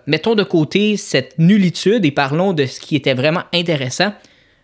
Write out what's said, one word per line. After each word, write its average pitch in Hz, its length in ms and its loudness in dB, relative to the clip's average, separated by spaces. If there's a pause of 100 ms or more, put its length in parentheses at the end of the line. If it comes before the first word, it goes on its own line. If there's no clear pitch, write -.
mettons 156 300 0
de 202 80 2
côté 196 520 0
cette - 400 -4
nullitude 190 680 2
et 143 80 2
parlons 151 400 0
de 147 120 0
ce 127 140 -6
qui - 160 -6
était 139 180 0
vraiment 147 300 0 (100)
intéressant, 170 600 -2 (520)